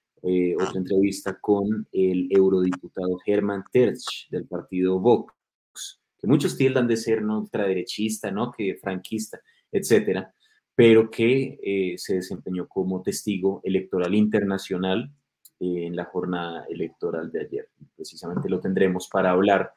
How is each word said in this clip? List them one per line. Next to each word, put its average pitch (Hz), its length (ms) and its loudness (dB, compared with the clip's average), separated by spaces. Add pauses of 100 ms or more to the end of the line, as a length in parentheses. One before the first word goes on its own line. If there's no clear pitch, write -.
(220)
eh, 90 320 2
otra 92 240 -2
entrevista 98 640 0
con 104 500 0
el 92 400 0
eurodiputado 92 960 2
Hermann 101 460 0
Tertsch - 580 0
del 90 160 -6
partido 92 540 -2
Vox, 113 320 4 (840)
que 98 120 -4
muchos 143 280 2
tildan 131 300 2
de 117 100 2
ser, 110 240 0
¿no?, 107 200 -2
ultraderechista, 104 880 -4
¿no?, 113 220 -4
que 98 240 -4
franquista, 98 640 -8 (320)
etcétera, 104 600 2 (440)
pero 113 340 8
que, 127 500 0
eh, 95 380 -2
se - 160 -4
desempeñó 90 540 -6
como 92 340 -4
testigo 98 640 -2
electoral 92 500 -2
internacional, 98 1000 0 (480)
eh, 90 260 -4
en 87 80 -8
la 85 120 -6
jornada 87 640 -6
electoral 82 600 -6
de 80 120 -4
ayer. - 260 -10 (260)
Precisamente 85 540 -8
lo 92 100 0
tendremos 95 500 0
para 92 220 2
hablar 95 460 4